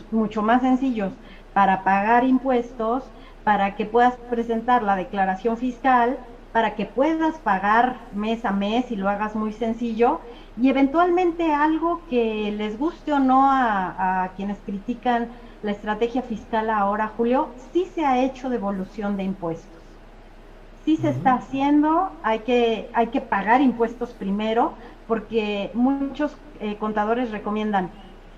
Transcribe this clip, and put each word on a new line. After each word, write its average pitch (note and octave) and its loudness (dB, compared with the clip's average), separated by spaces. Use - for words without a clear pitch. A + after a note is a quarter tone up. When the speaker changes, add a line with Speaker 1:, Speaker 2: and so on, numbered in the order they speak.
Speaker 1:
mucho A3 0
más A#3 4
sencillos B3+ 0
para F#3+ 4
pagar G#3 4
impuestos, B3+ 0
para G3 2
que G#3+ -2
puedas A#3+ 4
presentar A#3 0
la G3 2
declaración F#3+ -2
fiscal, B3 2
para A3 0
que G3+ -2
puedas D#4+ 0
pagar G#3+ 2
mes A3 -4
a G3+ -2
mes G#3 0
y A3 -4
lo G3 -2
hagas G3+ -2
muy G#3+ -4
sencillo, A#3 0
y B3 4
eventualmente E4 2
algo D#4+ 2
que A3 0
les G#3+ -4
guste D#4 -4
o C#4+ 2
no C4+ 4
a, F#3 0
a F#3 -4
quienes G3+ -6
critican A#3 -2
la G#3 -2
estrategia G#3+ -2
fiscal A3 -4
ahora, G#3+ 0
Julio, B3 0
sí F4+ 0
se D#4+ -2
ha B3+ 4
hecho C4 -4
devolución G3+ -4
de F#3+ -4
impuestos. E3+ -6
Sí D#4 2
se D4+ 0
Speaker 2:
Ujú. C4 -2
Speaker 1:
está B3+ 2
haciendo, D4 2
hay A3 0
que, A3+ 0
hay A3+ 2
que B3+ -2
pagar G#3 2
impuestos A#3 0
primero, A3 -2
porque G#3 -4
muchos, C#4 -2
eh, G#3 -6
contadores A3 -2
recomiendan, G#3 -2